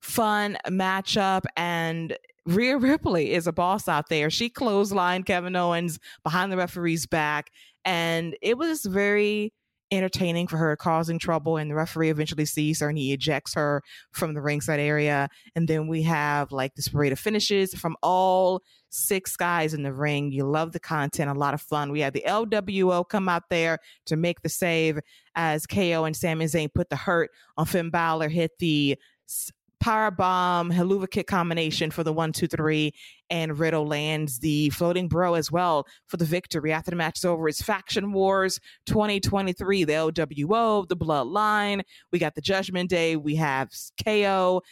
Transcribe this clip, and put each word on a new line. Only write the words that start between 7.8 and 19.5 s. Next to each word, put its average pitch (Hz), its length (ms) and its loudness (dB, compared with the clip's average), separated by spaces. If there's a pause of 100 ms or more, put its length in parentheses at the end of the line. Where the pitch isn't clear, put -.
and 170 580 0
it 226 140 2
was 320 280 -2
very 208 680 0 (400)
entertaining 185 540 0
for 165 100 -4
her, 156 200 2
causing 165 420 0
trouble, 160 380 0
and 151 140 -4
the 147 40 -4
referee 160 360 0
eventually 151 340 -2
sees 151 340 0
her, 147 100 0
and 151 80 -2
he 139 160 0
ejects 139 420 -2
her 147 280 0 (300)
from 160 220 -4
the 147 60 -6
ringside 147 380 0
area. 147 500 2 (280)
And 165 100 2
then 156 220 0
we 160 140 0
have, 147 500 0
like, 135 240 -4
this 143 100 -6
parade 143 260 2
of 135 60 -2
finishes 202 560 0
from - 260 -6
all 185 640 4 (260)
six - 480 -4
guys 170 380 0